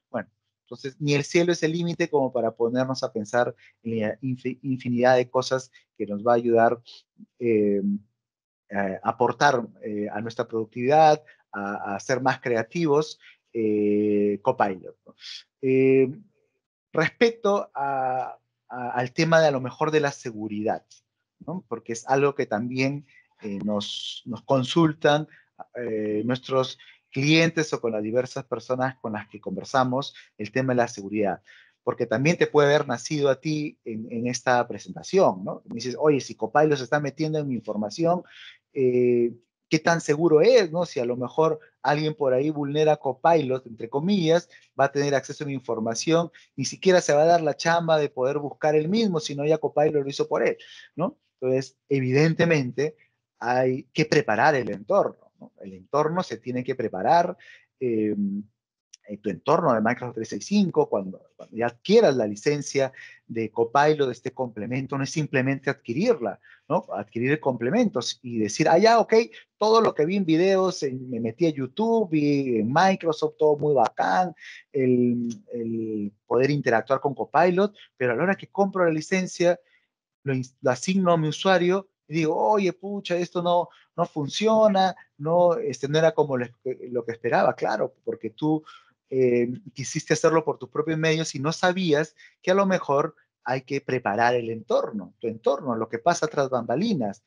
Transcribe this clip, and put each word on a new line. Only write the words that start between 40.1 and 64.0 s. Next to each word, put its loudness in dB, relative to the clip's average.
es, 6
no? -2
Si -6
a -2
lo -2
mejor 0
alguien 0
por 0
ahí 2
vulnera 0
Copilot, 0
entre -12
comillas, 0
va 4
a -6
tener 0
acceso -4
a -6
mi -4
información, -2
ni -6
siquiera 2
se 2
va 6
a 6
dar 6
la 0
chamba 2
de 0
poder -2
buscar -2
él 2
mismo, 0
sino -6
ya 2
Copilot 0
lo -6
hizo -4
por 0
él", -2
¿no? -4
Entonces, -2
evidentemente, 2
hay 0
que 0
preparar 2
el -4
entorno, -2
¿no? -20
El -16
entorno -2
se -8
tiene -8
que -6
preparar, 0
eh, -2
eh, -10
tu -6
entorno 0
de 2
Microsoft -4
trescientos -8
sesenta 0
y 2
cinco, 0
cuando, -6
cuando -20
ya -2
adquieras 4
la 0
licencia -2
de -6
Copilot, 2